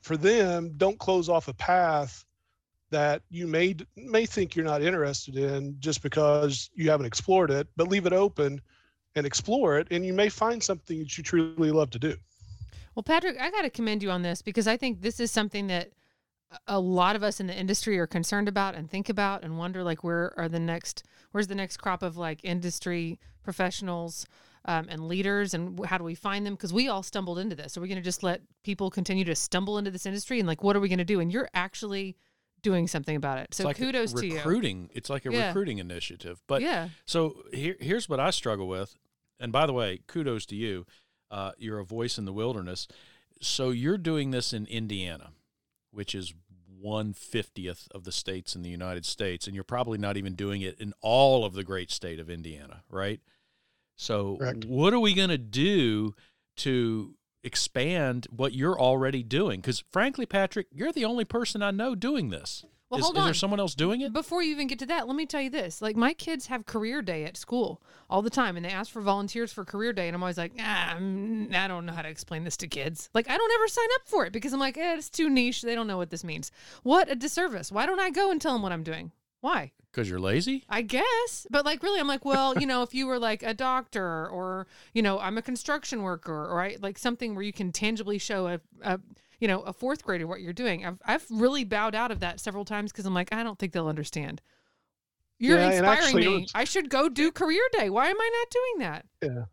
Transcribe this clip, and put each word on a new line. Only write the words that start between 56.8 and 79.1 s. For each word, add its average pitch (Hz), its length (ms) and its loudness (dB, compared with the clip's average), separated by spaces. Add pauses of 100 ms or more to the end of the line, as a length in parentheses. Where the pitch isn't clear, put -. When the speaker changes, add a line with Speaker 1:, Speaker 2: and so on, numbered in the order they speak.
Speaker 3:
expand 131 880 -2
what 123 220 -2
you're 143 260 0
already 131 440 4
doing? 120 380 0
'Cause 123 300 -4
frankly, 247 340 0
Patrick, 196 460 0
you're 233 220 -4
the 247 100 -2
only 226 220 0
person 233 360 -2
I 202 100 0
know 226 240 -2
doing 214 340 0
this. - 340 -8 (260)
Speaker 2:
Well, 247 100 -2
Speaker 3:
Is, 294 60 2
Speaker 2:
hold 349 120 2
Speaker 3:
is 392 80 4
there 359 60 4
Speaker 2:
on. - 20 0
Speaker 3:
someone 202 260 0
else 170 160 -2
doing 180 260 2
it? 269 120 -4
Speaker 2:
Before 320 280 -2
you 311 100 0
even 285 160 -2
get 262 120 -4
to 269 80 -6
that, 302 180 0
let 262 120 -2
me 320 80 -2
tell 285 160 -4
you 262 80 -2
this. 220 320 -6
Like, 214 160 -2
my 247 160 4
kids 320 340 -6
have 247 180 -6
career 233 360 -4
day 165 240 -4
at 170 120 -10
school - 460 -2 (260)
all 190 120 4
the 226 80 0
time, 220 260 0
and 175 100 -6
they 175 40 -4
ask 196 200 -6
for 226 120 -10
volunteers 202 520 0
for 190 120 -8
career 220 280 -2
day, 185 140 -2
and 170 80 -4
I'm 180 80 -2
always 180 140 -2
like, 170 220 -4
"Ah, 180 380 0
mm, 202 560 -4
I 190 140 2
don't 175 180 -4
know 170 80 -6
how 170 80 -6
to 156 80 -6
explain 160 360 -8
this 160 120 -6
to 170 100 -10
kids." 151 460 -6
Like, 233 160 2
I 277 80 0
don't 453 160 2
ever 453 140 4
sign 453 280 0
up 523 120 -4
for 311 180 2
it 180 80 -8
because 233 200 -4
I'm 269 60 -2
like, 269 180 -2
"Eh, 330 180 0
it's 311 140 -10
too 311 200 2
niche. 247 320 2
They 233 140 -2
don't 226 120 -4
know 196 100 -4
what 175 120 -2
this 165 140 -8
means." 156 280 -8 (320)
What 302 280 6
a 277 40 0
disservice. 285 560 -2
Why 214 140 2
don't 370 140 0
I 370 100 2
go 381 220 2
and 311 100 0
tell 277 140 2
'em 226 60 0
what 190 100 -2
I'm 165 120 -4
doing? 160 280 -8 (300)